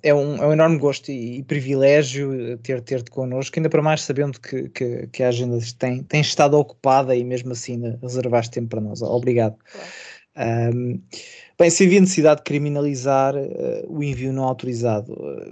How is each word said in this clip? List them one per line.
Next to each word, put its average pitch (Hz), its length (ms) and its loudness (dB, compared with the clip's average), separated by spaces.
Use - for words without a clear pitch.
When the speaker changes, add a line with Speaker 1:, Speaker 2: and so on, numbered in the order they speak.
Speaker 1:
é 147 100 4
um, 147 300 0
é 147 60 2
um 151 40 4
enorme 160 260 4
gosto 143 340 -2
e, 120 260 -8
e 139 60 -10
privilégio 135 1120 2
ter, 123 220 -6
ter-te 120 280 -6
connosco, 131 480 -6
ainda 160 140 0
para 156 120 4
mais 156 200 2
sabendo 139 380 -4
que, 131 300 -8
que, 120 360 -6
que 123 160 -6
a 123 60 4
agenda 123 280 0
tem, 127 240 -4
tem 151 180 0
estado 147 380 4
ocupada 135 560 2
e 123 80 2
mesmo 123 300 -6
assim, 120 240 -10
né, 117 260 -6
reservaste 123 480 -2
tempo 117 200 -6
para 113 100 -6
nós. 107 200 -8
Obrigado. 117 560 0
Speaker 2:
Claro. - 240 -18
Speaker 1:
Ahm, 117 640 -2
bem, 170 120 6
se 180 140 4
havia 190 160 6
necessidade 156 400 6
de - 40 -20
criminalizar, 143 920 0
eh, - 520 -6
o 147 140 -6
envio 135 300 -4
não 135 120 -2
autorizado, 120 680 -2